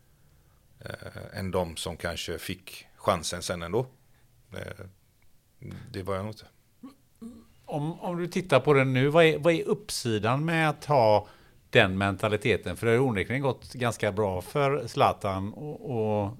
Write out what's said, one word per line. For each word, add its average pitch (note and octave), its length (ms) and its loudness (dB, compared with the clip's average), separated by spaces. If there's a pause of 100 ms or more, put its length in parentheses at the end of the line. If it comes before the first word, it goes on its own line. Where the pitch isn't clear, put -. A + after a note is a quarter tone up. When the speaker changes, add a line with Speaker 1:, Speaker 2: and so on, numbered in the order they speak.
(800)
Speaker 1:
eh, - 580 -14
än F#2+ 120 -6
de F2 260 -2
som E2+ 200 -8
kanske E2+ 420 -6
fick - 480 -12 (160)
chansen F2 400 -2
sen F2+ 200 -6
ändå. G2+ 240 -2 (680)
Eh, F#2+ 340 -12 (1040)
det G2 100 -10
var F#2+ 120 -6
jag F#2+ 100 -4
nog G#2+ 100 -10
inte. - 100 -20 (1200)
Speaker 2:
Om, D#3+ 360 -6
om F3 180 -6
du F3 80 -4
tittar E3+ 340 2
på D3+ 140 2
det C3+ 100 4
nu, C3 240 2
vad E3 160 6
är, D3+ 140 4
vad D#3 160 4
är D#3+ 100 -2
uppsidan A#2 800 -2
med D#3+ 240 2
att D3 160 -4
ha A2+ 440 6 (420)
den F#2+ 280 6
mentaliteten? G2 800 0
För A2+ 100 -2
det A#2 60 4
har A#2 80 6
onekligen A#2+ 420 0
gått C3 300 -4
ganska A#2 400 -2
bra F#2+ 300 -2
för C#3 440 0
Zlatan G2+ 680 0
och, D3 380 -12 (340)
och F#2+ 160 -6